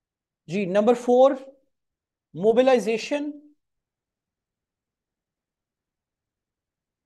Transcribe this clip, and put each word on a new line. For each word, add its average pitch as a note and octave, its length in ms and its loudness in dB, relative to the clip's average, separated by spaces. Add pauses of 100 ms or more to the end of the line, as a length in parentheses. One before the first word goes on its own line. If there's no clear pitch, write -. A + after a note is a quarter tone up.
(480)
जी, F#3+ 180 -6
नंबर G#3 280 0
फ़ोर, B3 400 2 (1000)
मोबिलाइजेशन, A3+ 960 0 (3750)